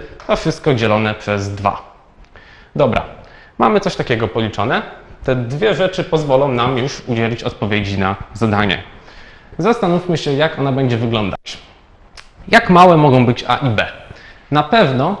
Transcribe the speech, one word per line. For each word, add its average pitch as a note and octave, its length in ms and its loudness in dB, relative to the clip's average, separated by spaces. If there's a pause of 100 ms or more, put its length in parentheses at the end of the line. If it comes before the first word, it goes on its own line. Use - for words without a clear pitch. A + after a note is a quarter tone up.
(280)
To G#3+ 80 0
wszystko D#3 380 0
dzielone G#2+ 400 2
przez G2+ 420 -4
dwa. G2 260 -2 (920)
Dobra, C3+ 260 2 (560)
mamy A3 220 2
coś F#3+ 160 -4
takiego A2+ 320 -2
policzone. A2+ 540 -2 (420)
Te C3 120 0
dwie C#3+ 400 -2
rzeczy F#3 280 -2
pozwolą C#3+ 440 0
nam B2 300 0
już C3 300 -4
udzielić A#2 360 -2
odpowiedzi G2+ 560 -4
na F#2+ 160 0 (180)
zadanie. G#2 500 0 (760)
Zastanówmy F3+ 600 0
się, C#3+ 160 -4
jak D3+ 260 0
ona C#3 120 -2
będzie B2+ 260 0
wyglądać. A2+ 600 -4 (920)
Jak - 220 2
małe F3 280 8
mogą C3 280 6
być A#2 220 0
a A#2+ 100 0
i C3+ 120 -2
b? G2 160 0 (640)
Na D3 120 2
pewno E3 560 2